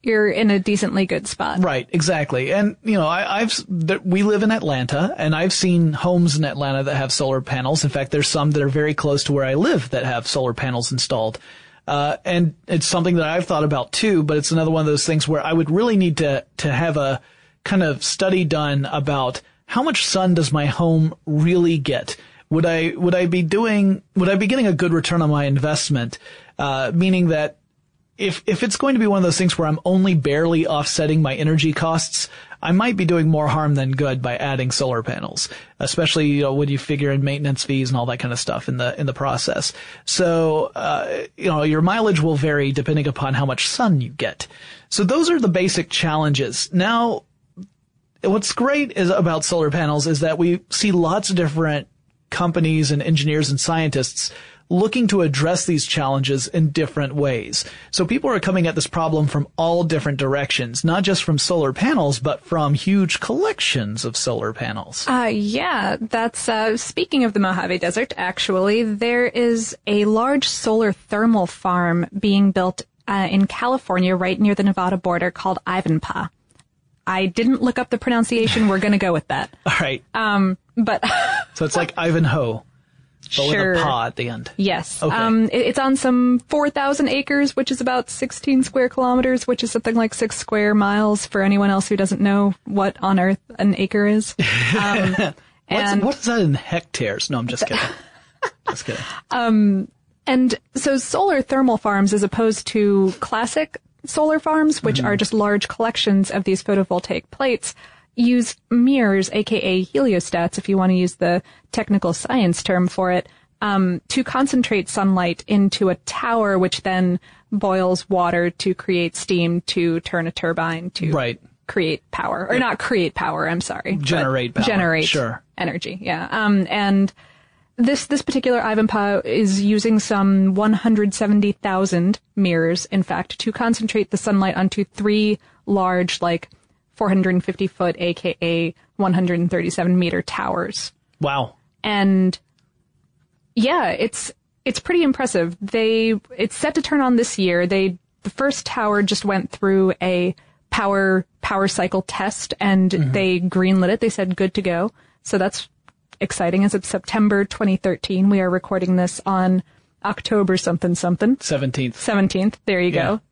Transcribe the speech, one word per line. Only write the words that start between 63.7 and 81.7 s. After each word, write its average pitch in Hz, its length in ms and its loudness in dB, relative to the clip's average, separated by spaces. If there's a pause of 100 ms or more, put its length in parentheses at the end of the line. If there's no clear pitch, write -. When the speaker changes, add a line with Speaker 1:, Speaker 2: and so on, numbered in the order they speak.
Speaker 2:
of 113 100 -6
solar 113 380 -4
panels. - 520 -8
Speaker 1:
Uh, 247 260 0
yeah, 214 680 -2
that's, 226 480 -4
uh, 220 300 0
speaking 302 460 -2
of 214 100 -2
the 208 60 0
Mojave 180 380 -2
Desert, 180 380 -4
actually, 190 680 0
there 233 420 0
is 233 500 0 (100)
a 208 200 2
large 254 420 2
solar 220 460 0
thermal 214 520 2
farm 175 600 0 (120)
being 196 320 4
built, 185 320 -2 (240)
uh, 196 240 -2
in 196 160 4
California, 185 720 0
right 185 240 -2
near 208 140 4
the 196 80 -2
Nevada 190 340 2
border, 180 340 -2
called - 360 -4
Ivanpah. 170 640 -2 (760)
I 185 200 0
didn't 233 340 0
look 247 180 0
up 247 120 -6
the 233 80 0
pronunciation. 226 720 0
We're 190 100 2
gonna 208 180 2
go 190 160 0
with 151 160 -2
that. 139 320 -6
Speaker 2:
<laughs> - 60 -6
All - 120 0
right. 135 240 -4 (120)
Speaker 1:
Um, 202 420 0 (180)
but 220 300 0 (260)
<laughs> - 240 -4
Speaker 2:
So 160 120 -2
it's 147 100 -2